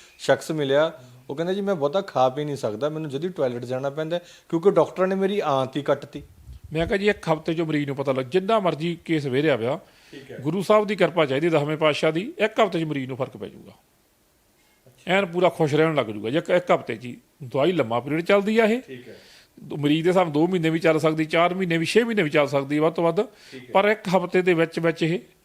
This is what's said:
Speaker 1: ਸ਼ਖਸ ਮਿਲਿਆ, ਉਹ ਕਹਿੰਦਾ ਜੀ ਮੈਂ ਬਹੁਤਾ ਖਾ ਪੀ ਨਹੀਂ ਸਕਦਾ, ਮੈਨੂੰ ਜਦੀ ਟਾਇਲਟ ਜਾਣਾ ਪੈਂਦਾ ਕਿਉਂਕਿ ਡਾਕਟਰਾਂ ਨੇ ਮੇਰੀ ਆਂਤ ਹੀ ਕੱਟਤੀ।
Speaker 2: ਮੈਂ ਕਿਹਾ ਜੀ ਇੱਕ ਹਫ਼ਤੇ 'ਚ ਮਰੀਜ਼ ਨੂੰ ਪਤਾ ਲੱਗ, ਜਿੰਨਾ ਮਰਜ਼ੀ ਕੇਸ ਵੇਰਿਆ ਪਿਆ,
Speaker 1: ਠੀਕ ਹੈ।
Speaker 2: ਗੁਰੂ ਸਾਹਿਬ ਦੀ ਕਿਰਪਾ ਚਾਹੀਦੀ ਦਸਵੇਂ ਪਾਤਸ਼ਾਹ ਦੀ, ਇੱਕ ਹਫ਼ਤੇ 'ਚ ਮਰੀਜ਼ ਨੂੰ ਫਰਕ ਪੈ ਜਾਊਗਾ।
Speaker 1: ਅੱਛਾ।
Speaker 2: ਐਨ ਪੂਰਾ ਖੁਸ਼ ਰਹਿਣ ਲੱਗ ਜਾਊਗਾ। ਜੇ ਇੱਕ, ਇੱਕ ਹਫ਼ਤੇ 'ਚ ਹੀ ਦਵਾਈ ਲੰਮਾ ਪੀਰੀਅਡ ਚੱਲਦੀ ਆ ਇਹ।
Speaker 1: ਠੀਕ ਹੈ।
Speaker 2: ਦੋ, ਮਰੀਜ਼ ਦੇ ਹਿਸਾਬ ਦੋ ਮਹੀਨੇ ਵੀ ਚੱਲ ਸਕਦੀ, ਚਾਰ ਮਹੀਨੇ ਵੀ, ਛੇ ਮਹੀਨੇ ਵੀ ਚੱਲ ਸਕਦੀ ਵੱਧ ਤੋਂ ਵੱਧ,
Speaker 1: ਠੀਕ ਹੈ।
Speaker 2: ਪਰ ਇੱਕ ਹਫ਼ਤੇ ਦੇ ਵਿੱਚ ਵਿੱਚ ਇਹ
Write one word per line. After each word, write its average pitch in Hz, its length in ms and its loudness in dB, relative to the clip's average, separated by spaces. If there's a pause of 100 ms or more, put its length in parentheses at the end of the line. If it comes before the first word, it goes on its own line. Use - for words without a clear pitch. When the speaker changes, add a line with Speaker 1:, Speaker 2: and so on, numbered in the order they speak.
(180)
Speaker 1:
ਸ਼ਖਸ - 320 0
ਮਿਲਿਆ, 151 420 2 (380)
ਉਹ 143 40 -6
ਕਹਿੰਦਾ 170 180 -4
ਜੀ 202 80 -2
ਮੈਂ 196 140 -2
ਬਹੁਤਾ 147 260 0
ਖਾ 131 280 2
ਪੀ 143 160 -4
ਨਹੀਂ 147 120 -4
ਸਕਦਾ, 117 320 -4
ਮੈਨੂੰ 156 220 -6
ਜਦੀ 143 180 -6
ਟਾਇਲਟ 127 360 -4
ਜਾਣਾ 127 260 -4
ਪੈਂਦਾ 160 280 -4
ਕਿਉਂਕਿ 170 520 0
ਡਾਕਟਰਾਂ 175 380 2
ਨੇ 190 60 0
ਮੇਰੀ 196 260 0
ਆਂਤ 135 360 0
ਹੀ 143 60 -4
ਕੱਟਤੀ। 143 400 -4 (500)
Speaker 2:
ਮੈਂ 160 140 -2
ਕਿਹਾ 214 100 -2
ਜੀ 202 120 0
ਇੱਕ 202 200 -2
ਹਫ਼ਤੇ 160 260 -2
'ਚ 165 60 -4
ਮਰੀਜ਼ 151 260 -2
ਨੂੰ 139 100 -6
ਪਤਾ 135 160 -2
ਲੱਗ, 131 120 0
ਜਿੰਨਾ 190 340 0
ਮਰਜ਼ੀ 165 460 -2
ਕੇਸ 156 220 -2
ਵੇਰਿਆ 139 300 2
ਪਿਆ, 123 220 -2 (320)
Speaker 1:
ਠੀਕ - 200 -20
ਹੈ। 113 80 -14
Speaker 2:
ਗੁਰੂ 160 240 -2
ਸਾਹਿਬ 214 240 4
ਦੀ 202 100 -2
ਕਿਰਪਾ 165 300 2
ਚਾਹੀਦੀ 139 220 0
ਦਸਵੇਂ 151 280 2
ਪਾਤਸ਼ਾਹ 156 360 2
ਦੀ, 202 260 -4
ਇੱਕ 214 220 0
ਹਫ਼ਤੇ 185 200 2
'ਚ 165 40 -2
ਮਰੀਜ਼ 139 240 -6
ਨੂੰ 131 80 -8
ਫਰਕ 120 200 -6
ਪੈ 98 120 -12
ਜਾਊਗਾ। 71 220 -20
Speaker 1:
ਅੱਛਾ। - 1400 -14
Speaker 2:
ਐਨ 196 140 2
ਪੂਰਾ 175 220 2
ਖੁਸ਼ 156 260 0
ਰਹਿਣ 156 200 4
ਲੱਗ 131 120 2
ਜਾਊਗਾ। 107 240 -6
ਜੇ 147 80 0
ਇੱਕ, - 120 -4
ਇੱਕ 180 200 2
ਹਫ਼ਤੇ - 260 0
'ਚ 117 80 -16
ਹੀ 123 120 -12 (260)
ਦਵਾਈ 139 300 0
ਲੰਮਾ 120 280 0
ਪੀਰੀਅਡ 147 200 -4
ਚੱਲਦੀ 202 380 2
ਆ 226 60 4
ਇਹ। 226 160 2
Speaker 1:
ਠੀਕ 123 280 -16
ਹੈ। 98 80 -20 (460)
Speaker 2:
ਦੋ, 143 140 -10
ਮਰੀਜ਼ 151 280 0
ਦੇ 180 60 4
ਹਿਸਾਬ 175 220 2
ਦੋ 151 140 2
ਮਹੀਨੇ 175 240 0
ਵੀ 160 80 0
ਚੱਲ 160 200 4
ਸਕਦੀ, 156 260 0
ਚਾਰ 170 300 2
ਮਹੀਨੇ 175 240 -2
ਵੀ, 165 60 0
ਛੇ 220 200 2
ਮਹੀਨੇ 220 180 0
ਵੀ 147 80 0
ਚੱਲ 147 180 4
ਸਕਦੀ 139 300 -2
ਵੱਧ 160 160 2
ਤੋਂ 175 100 0
ਵੱਧ, 165 180 2
Speaker 1:
ਠੀਕ - 400 -10
ਹੈ। - 100 -20
Speaker 2:
ਪਰ 196 120 4
ਇੱਕ 208 240 2
ਹਫ਼ਤੇ 180 340 2
ਦੇ 180 120 4
ਵਿੱਚ 165 240 0
ਵਿੱਚ 165 240 -2
ਇਹ 165 160 0 (260)